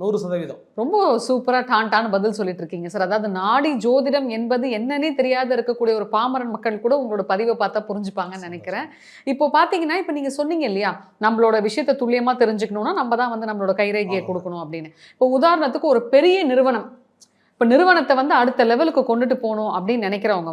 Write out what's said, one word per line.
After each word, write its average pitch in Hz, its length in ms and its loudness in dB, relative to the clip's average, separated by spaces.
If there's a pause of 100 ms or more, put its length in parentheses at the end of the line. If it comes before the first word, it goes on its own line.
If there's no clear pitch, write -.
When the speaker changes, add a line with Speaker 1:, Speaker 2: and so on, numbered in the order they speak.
Speaker 1:
நூறு 208 200 0
சதவீதம். 175 400 -6 (200)
Speaker 2:
ரொம்ப 381 200 0 (240)
சூப்பரா 254 340 0 (120)
டான் 220 220 2
டான்னு 220 200 0
பதில் 196 240 0
சொல்லிட்டு 180 260 -4
இருக்கீங்க 170 300 -10
சார். 190 140 -2
அதாவது 208 220 -2 (100)
நாடி 254 320 2 (140)
ஜோதிடம் 262 520 2
என்பது 240 400 -2
என்னன்னே 285 320 -2 (100)
தெரியாத 254 380 0
இருக்கக்கூடிய 233 440 0
ஒரு 202 140 -6
பாமரன் 240 400 -2
மக்கள் 214 300 -4
கூட 247 160 4
உங்களோட 214 300 -4
பதிவை 226 320 0
பார்த்தா 196 260 -2
புரிஞ்சுப்பாங்கன்னு 190 560 -8
Speaker 1:
சந்தோஷம். 170 80 -12
Speaker 2:
நினைக்கிறேன். 185 340 -8 (460)
இப்போ 285 140 0 (100)
பாத்தீங்கன்னா, 330 460 0
இப்போ 311 160 -6
நீங்க 277 180 -4
சொன்னீங்க 302 340 -2
இல்லையா, 196 220 -2 (340)
நம்மளோட 220 400 4
விஷயத்தை 269 360 0
துல்லியமா 240 400 0
தெரிஞ்சுக்கணும்னா 214 580 0
நம்ம 233 220 0
தான் 233 120 -2
வந்து 220 160 -6
நம்மளோட 196 300 -2
கைரேகையை 202 420 0
Speaker 1:
ஆமா. 185 80 -8
Speaker 2:
கொடுக்கணும் 175 340 -6
அப்படின்னு. 156 260 -12 (220)
இப்போ 254 240 2
உதாரணத்துக்கு 311 580 2
ஒரு 233 80 2 (120)
பெரிய 359 240 6 (140)
நிறுவனம், 254 340 2 (720)
இப்ப 233 100 4
நிறுவனத்தை 320 480 6
வந்து 277 220 2
அடுத்த 247 280 2
லெவலுக்கு 285 380 2
கொண்டுட்டு 240 340 0
போகணும் 214 360 -2
அப்படின்னு 202 300 -2
நினைக்கிறவங்க 196 460 -2